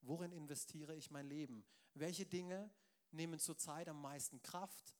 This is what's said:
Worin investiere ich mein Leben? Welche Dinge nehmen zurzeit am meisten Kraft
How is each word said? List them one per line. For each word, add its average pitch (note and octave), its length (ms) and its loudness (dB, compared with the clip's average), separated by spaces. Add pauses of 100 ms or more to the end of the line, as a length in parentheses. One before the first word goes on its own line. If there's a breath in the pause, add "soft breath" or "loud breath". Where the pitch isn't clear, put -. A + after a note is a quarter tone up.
Worin E3+ 300 0
investiere D3+ 600 -4
ich D3+ 160 -6
mein C#3+ 160 -2
Leben? C#3 380 -2 (300 loud breath)
Welche F3 300 2
Dinge F#3 460 2 (400 loud breath)
nehmen E3 280 2
zurzeit D#3+ 500 2
am D3+ 120 -2
meisten C#3 400 -2
Kraft - 600 -4